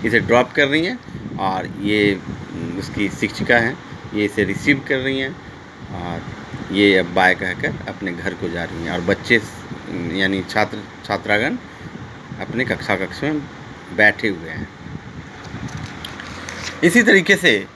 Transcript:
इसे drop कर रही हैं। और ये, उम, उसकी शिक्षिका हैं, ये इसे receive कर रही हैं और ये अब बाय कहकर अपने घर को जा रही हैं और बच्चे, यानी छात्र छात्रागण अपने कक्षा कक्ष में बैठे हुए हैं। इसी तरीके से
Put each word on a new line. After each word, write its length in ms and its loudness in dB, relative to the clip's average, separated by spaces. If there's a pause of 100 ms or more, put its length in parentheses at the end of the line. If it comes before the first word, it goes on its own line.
इसे 160 6
drop 320 4
कर 140 4
रही 200 2
हैं। 120 -4 (400)
और 420 -2
ये, 400 4 (320)
उम, 260 -6
उसकी 300 -2
शिक्षिका 480 0
हैं, 220 2 (360)
ये 100 2
इसे 200 2
receive 440 0
कर 80 0
रही 240 -2
हैं 160 -6 (540)
और 320 -6 (520)
ये 240 8
अब 80 2
बाय 280 6
कहकर 400 -2 (140)
अपने 240 -6
घर 220 -6
को 140 -4
जा 160 -4
रही 200 -8
हैं 80 -4
और 80 -2
बच्चे, 420 4 (680)
यानी 380 0
छात्र 280 0 (280)
छात्रागण 500 0 (840)
अपने 240 -2
कक्षा 320 0
कक्ष 260 -4
में 160 0 (580)
बैठे 320 6
हुए 220 -6
हैं। 180 -8 (2250)
इसी 180 8
तरीके 340 6
से 400 4